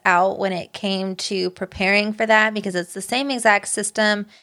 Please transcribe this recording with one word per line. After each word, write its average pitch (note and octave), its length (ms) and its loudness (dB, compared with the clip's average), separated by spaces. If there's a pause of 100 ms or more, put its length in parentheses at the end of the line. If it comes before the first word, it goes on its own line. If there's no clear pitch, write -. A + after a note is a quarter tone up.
out F#3+ 320 4
when F#3+ 160 -2
it - 200 -8
came F#3+ 440 -4
to F#3 320 -4
preparing G3+ 640 0
for A3 140 -2
that, A3 260 4
because G3+ 220 -4
it's F3 180 -4
the G3 80 -8
same C4+ 300 -4
exact A3 360 2
system. G#3 600 0 (160)